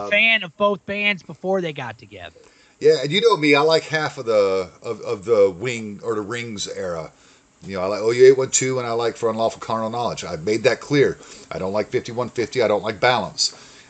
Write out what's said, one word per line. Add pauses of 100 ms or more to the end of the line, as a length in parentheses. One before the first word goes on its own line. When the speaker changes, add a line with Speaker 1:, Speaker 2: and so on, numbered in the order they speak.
Speaker 1:
um,
Speaker 2:
fan
of
both
bands
before
they
got
together. (460)
Speaker 1:
Yeah,
and
you
know
me,
I
like
half
of
the (140)
of,
of
the
Wing
or
the
Rings
era. (540)
You
know,
I
like
O
U
eight
one
two
and
I
like
For
Unlawful
Carnal
Knowledge.
I've
made
that
clear. (360)
I
don't
like
fifty-one
fifty.
I
don't
like
Balance. (360)